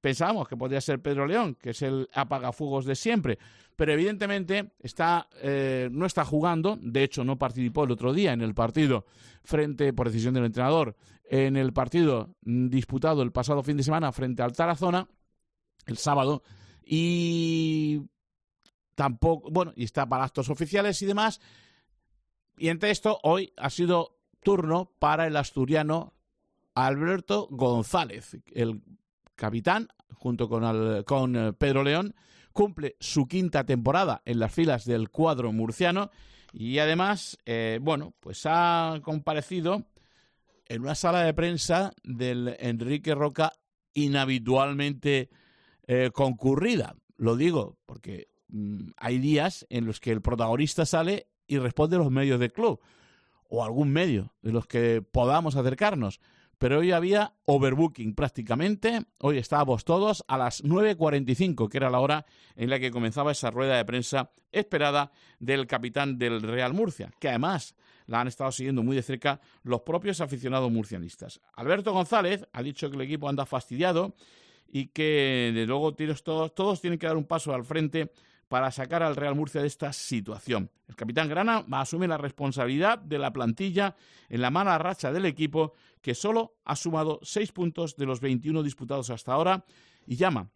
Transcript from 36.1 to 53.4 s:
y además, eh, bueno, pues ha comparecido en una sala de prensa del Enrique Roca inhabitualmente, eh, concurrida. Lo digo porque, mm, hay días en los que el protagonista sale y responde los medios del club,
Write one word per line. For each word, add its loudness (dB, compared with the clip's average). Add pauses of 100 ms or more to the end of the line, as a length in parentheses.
y -2
además, 0
eh, -2
bueno, -2
pues -14
ha 2
comparecido -2 (800)
en -8
una -4
sala 2
de 4
prensa 0 (100)
del -4
Enrique -2
Roca 0 (400)
inhabitualmente, 0 (560)
eh, 2
concurrida. 2 (220)
Lo 2
digo 0
porque, -14 (200)
mm, -8
hay -2
días 2
en -2
los -6
que -2
el 0
protagonista 0
sale -2 (180)
y -2
responde 0
los 4
medios 2
del 0
club, 0 (680)